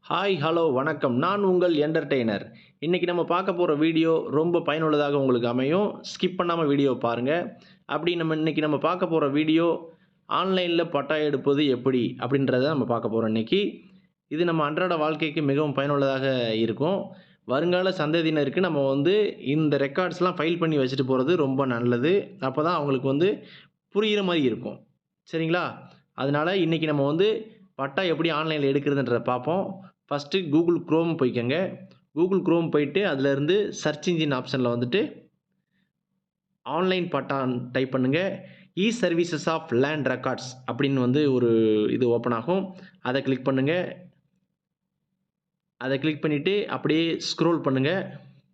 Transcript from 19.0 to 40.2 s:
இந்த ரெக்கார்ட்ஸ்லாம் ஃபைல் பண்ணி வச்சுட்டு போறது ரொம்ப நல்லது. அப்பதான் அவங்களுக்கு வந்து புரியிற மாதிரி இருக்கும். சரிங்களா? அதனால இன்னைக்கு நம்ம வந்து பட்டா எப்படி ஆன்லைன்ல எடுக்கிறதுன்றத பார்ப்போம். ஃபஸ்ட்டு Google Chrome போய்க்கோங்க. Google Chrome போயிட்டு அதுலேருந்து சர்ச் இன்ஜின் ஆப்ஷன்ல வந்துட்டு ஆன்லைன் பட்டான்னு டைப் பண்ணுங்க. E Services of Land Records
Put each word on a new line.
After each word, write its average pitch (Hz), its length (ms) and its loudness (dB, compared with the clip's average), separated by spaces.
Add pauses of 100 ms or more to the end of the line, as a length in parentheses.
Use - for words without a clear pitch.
இந்த 143 380 0
ரெக்கார்ட்ஸ்லாம் 175 640 -2
ஃபைல் 165 200 0
பண்ணி 160 200 0
வச்சுட்டு 131 300 0
போறது 131 280 2
ரொம்ப 135 300 0
நல்லது. 123 720 0
அப்பதான் 151 400 -2
அவங்களுக்கு 139 300 -2
வந்து 165 360 0 (500)
புரியிற 208 300 0
மாதிரி 170 200 0
இருக்கும். 107 420 -4 (460)
சரிங்களா? 165 320 -2 (480)
அதனால 147 440 0
இன்னைக்கு 160 300 0
நம்ம 143 200 0
வந்து 202 520 0 (160)
பட்டா 139 280 -4
எப்படி 165 300 0
ஆன்லைன்ல 151 400 0
எடுக்கிறதுன்றத 139 500 0
பார்ப்போம். 127 720 -4 (160)
ஃபஸ்ட்டு 151 380 -2
Google 170 280 4 (120)
Chrome 160 320 2
போய்க்கோங்க. 127 560 0 (380)
Google 180 320 2
Chrome 165 240 2
போயிட்டு 151 340 0
அதுலேருந்து 147 640 2
சர்ச் 151 420 -4
இன்ஜின் 156 280 0
ஆப்ஷன்ல 127 360 -2
வந்துட்டு 123 260 0 (1600)
ஆன்லைன் 180 460 0
பட்டான்னு 131 640 -2
டைப் 131 180 0
பண்ணுங்க. 135 560 0 (300)
E 214 240 2
Services 170 460 0
of 160 220 -2
Land 135 440 0
Records 123 340 -4 (260)